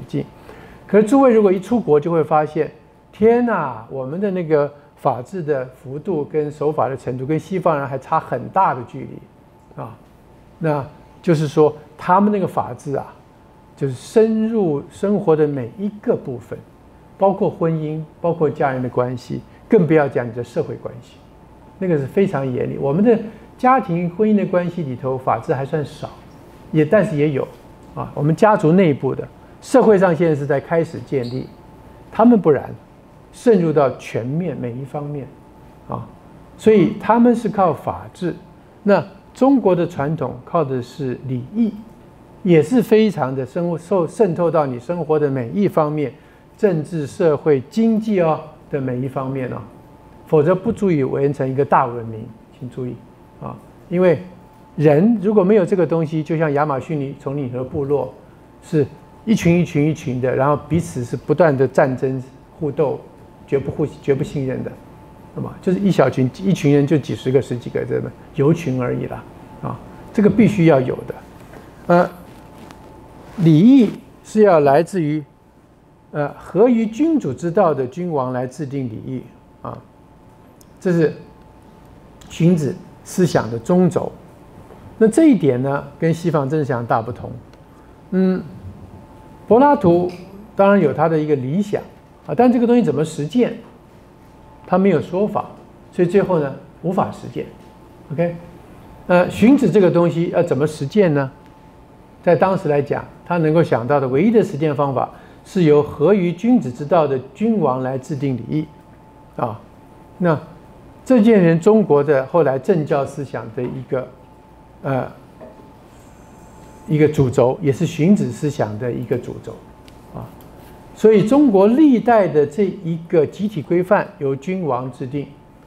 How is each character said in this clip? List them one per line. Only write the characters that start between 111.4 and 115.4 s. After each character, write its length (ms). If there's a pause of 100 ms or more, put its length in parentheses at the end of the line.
成 180
中 240
国 200
的 240
后 160
来 140
政 280
教 200
思 200
想 200 (100)
的 60
一 280
个， 180 (760)
呃， 280 (1800)